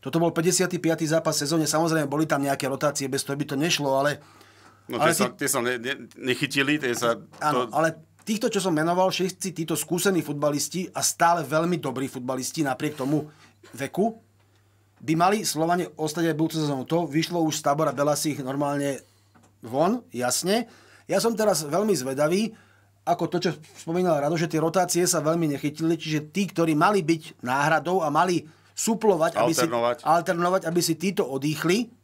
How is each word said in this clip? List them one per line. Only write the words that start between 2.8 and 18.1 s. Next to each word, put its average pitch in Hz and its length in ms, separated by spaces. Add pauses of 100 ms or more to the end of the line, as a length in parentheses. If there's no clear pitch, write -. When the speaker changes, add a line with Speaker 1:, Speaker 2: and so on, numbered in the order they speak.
Speaker 1:
bez 131 160
toho 139 160
by 147 80
to 147 80
nešlo, 147 320 (160)
ale 147 160 (720)
Speaker 2:
No, 120 80
Speaker 1:
ale 160 160
Speaker 2:
tie 156 80
sa, 127 80
Speaker 1:
tí 143 160
Speaker 2:
tie 135 80
sa 135 80
ne-, 123 160
ne-, 123 400
nechytili, 139 640
tie 120 160
sa 117 160 (320)
Speaker 1:
Áno, 127 240
Speaker 2:
to 135 80
Speaker 1:
ale 160 160 (320)
týchto, 220 240
čo - 80
som 185 160
menoval, 175 400
všetci 185 400
títo 165 240
skúsení 170 480
futbalisti 147 640
a - 160
stále 170 400
veľmi 160 320
dobrí 131 320
futbalisti 131 560
napriek 143 320
tomu 147 320 (480)
veku, 180 400 (800)
by 147 160
mali 185 320
Slovane 165 480
ostať 156 400
aj - 20
budúcu 160 220
sezónu. 143 320
To 170 160
vyšlo 160 400
už 151 160
z - 80
tábora 147 240
Belasich 143 480